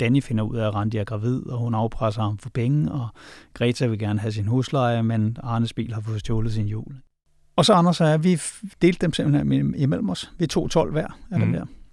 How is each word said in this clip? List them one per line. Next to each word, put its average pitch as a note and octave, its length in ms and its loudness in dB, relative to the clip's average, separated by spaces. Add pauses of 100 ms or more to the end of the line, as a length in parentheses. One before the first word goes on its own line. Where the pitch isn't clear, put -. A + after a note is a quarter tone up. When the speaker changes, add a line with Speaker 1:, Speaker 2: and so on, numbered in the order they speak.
Speaker 1:
Danny B2+ 220 4
finder A2 220 0
ud A2 120 -4
af, A2+ 100 0
at G#2 80 -2
Randi G#2+ 220 0
er G#2 80 0
gravid, A2+ 420 -4
og B2+ 120 -6
hun A#2 160 -2
afpresser A2 480 -2
ham G#2 160 -2
for - 120 -14
penge, C#3+ 420 0
og A#2+ 160 -4 (460)
Greta B2 320 0
vil A2+ 120 0
gerne G#2 220 -2
have A2 120 -4
sin G#2+ 140 -2
husleje, A#2+ 560 0
men A2+ 400 0
Arnes A#2 300 -2
bil A2 220 -6
har G#2+ 60 -4
fået G#2+ 200 -4
stjålet A2+ 320 0
sin G#2+ 140 0
hjul. A2 280 -6 (600)
Og F3 80 6
så - 80 6
Anders F3 280 4
og E3 80 4
jeg, D#3 160 2
vi F#3 100 6
f-, - 300 -8 (180)
delte F#3 240 6
dem D#3+ 60 0
simpelthen C#3+ 400 2
im-, C#3 240 0
imellem D3+ 340 0
os. - 280 -8
Vi E3+ 80 0
tog - 240 -2
tolv - 220 0
hver D3+ 140 -2 (240)
af - 80 -2
dem A2 100 2
Speaker 2:
Mhm. A2+ 40 2
Speaker 1:
der. - 120 -2 (280)